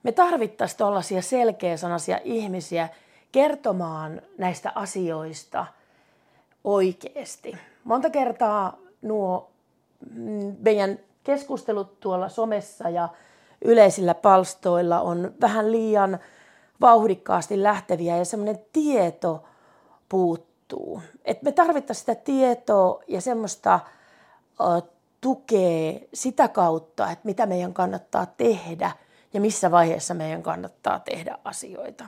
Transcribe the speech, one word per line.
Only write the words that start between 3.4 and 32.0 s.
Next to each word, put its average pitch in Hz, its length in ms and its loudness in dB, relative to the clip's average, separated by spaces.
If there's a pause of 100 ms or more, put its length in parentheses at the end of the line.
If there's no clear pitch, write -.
näistä 185 360 -6
asioista 170 920 -8 (1000)
oikeasti. 202 880 -4 (320)
Monta 262 260 0
kertaa 226 640 0 (260)
nuo, 196 480 -4 (640)
mm, 202 440 -8
meidän 202 400 0 (260)
keskustelut 262 760 -6
tuolla 185 280 -4
somessa 208 600 -6
ja 170 200 -2 (560)
yleisillä 196 500 6
palstoilla 175 840 4
on 175 400 -4
vähän 220 320 2
liian 208 460 2 (600)
vauhdikkaasti 196 840 4
lähteviä 180 540 0
ja 180 80 0
semmoinen 208 340 -4 (140)
tieto 185 720 0 (640)
puuttuu. - 960 -4 (220)
Et - 180 -4
me 285 100 0
tarvittaisiin 294 480 0
sitä 233 140 -4
tietoa 240 960 2
ja 180 120 -4
semmoista, 208 600 0 (800)
ö, 175 220 2 (380)
tukea 185 800 0 (140)
sitä 254 340 0
kautta, 175 600 0
että 170 160 -10
mitä 208 200 -2
meidän 180 260 -4
kannattaa 185 540 -4
tehdä 180 640 -2 (420)
ja 202 80 -4
missä 208 300 0
vaiheessa 170 440 2
meidän 165 280 -8
kannattaa 165 560 -6
tehdä - 460 -10
asioita. 220 640 -14